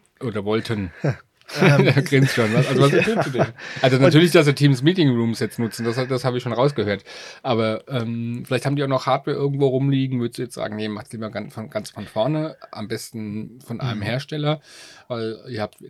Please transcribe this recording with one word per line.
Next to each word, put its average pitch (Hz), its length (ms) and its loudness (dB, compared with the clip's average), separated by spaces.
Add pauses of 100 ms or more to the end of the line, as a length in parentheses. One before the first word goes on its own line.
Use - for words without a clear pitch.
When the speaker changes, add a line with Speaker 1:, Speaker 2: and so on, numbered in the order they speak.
(200)
Speaker 1:
oder 104 240 -4
wollten? 104 480 -2 (100)
Speaker 2:
<laughs> - 0 - (580)
Ähm, 143 260 6
Speaker 1:
<laughs> - 20 -
Er 135 140 4
grinst 135 340 2
schon, 110 180 2
was? 131 140 4
Also 131 140 2
was 139 80 6
Speaker 2:
<laughs> - 20 2
ja. 208 60 4
Speaker 1:
empfiehlst 208 280 0
du 147 40 -6
denen? - 220 -2 (300)
Also 131 140 4
Speaker 2:
Und 127 60 2
Speaker 1:
natürlich, 151 280 8
dass 160 160 6
sie 143 80 4
Teams 139 280 4
Meeting 165 260 4
Rooms 117 320 0
jetzt 113 180 -4
nutzen, 117 260 -4
das, 117 120 -2
das 131 280 -2
habe 123 120 -2
ich 117 80 -6
schon 120 80 -4
rausgehört. 110 500 0 (400)
Aber, 113 460 -2
ähm, 117 580 -6
vielleicht 127 200 -4
haben 139 100 0
die 143 80 -2
auch 135 40 -2
noch 131 180 -2
Hardware 139 300 0
irgendwo 139 300 0
rumliegen, 131 540 0
würdest 117 180 -4
du 131 40 -6
jetzt 113 120 -10
sagen, 107 220 -8
nee, 107 100 -4
macht's 107 240 -10
lieber 110 180 -8
ganz 104 240 -10
von, 110 160 -12
ganz - 220 -8
von 101 160 -14
vorne, 151 500 -2 (140)
am 107 160 -10
besten 110 760 -10
von - 180 -10
einem 120 180 -4
Speaker 2:
Mhm. 101 60 -6
Speaker 1:
Hersteller, 147 560 -4 (480)
weil 113 400 -8
ihr 110 140 -8
habt, - 160 -8 (120)